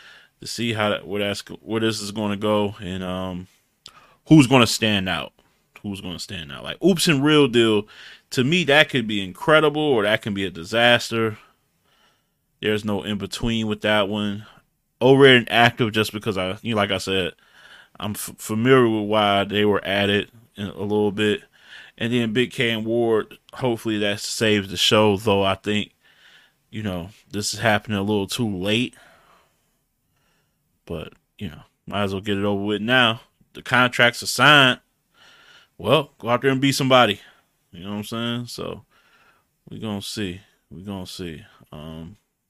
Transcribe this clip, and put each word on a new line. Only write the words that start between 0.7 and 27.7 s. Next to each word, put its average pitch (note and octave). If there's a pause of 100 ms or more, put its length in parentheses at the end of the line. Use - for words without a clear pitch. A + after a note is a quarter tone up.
how G#2+
that, -
where G2+
that's, G2+ (200)
where A2
this A2
is G2+
gonna G#2
go, G#2
and, F#2
um, F#2 (800)
who's D3+
gonna A#2+
stand G#2
out. D2+ (480)
Who's G2
gonna F2+
stand D#2
out? B1+
Like, -
Oops F3
and C#3+
Real D3
Deal, A2+ (440)
to C3
me, E3
that D3
could A#2
be G#2
incredible D3+
or C3+
that G#2+
can G#2+
be G2
a F#2
disaster. A2+ (1200)
There's G#2
no G#2
in G2+
between A2
with G#2+
that G#2+
one. G#2 (540)
Over C3+
and B2
Active, A#2+
just A2
because G#2
I, F#2+
you A2+
know, G#2+
like G#2
I F#2+
said, F#2+ (640)
I'm G#2+
f-, -
familiar A#2+
with A2
why G2+
they G2+
were G#2
at G2+
it G2+ (240)
in G#2
a F2
little G#2
bit. G#2 (540)
And A#2
then A#2
Big B2
K A#2+
and A2
Ward, A2+ (160)
hopefully A2+
that G#2
saves G#2+
the F2+
show, G#2+
though G2
I F#2+
think, G#2 (800)
you G#2+
know, F2+ (200)
this G2+
is G#2
happening G#2+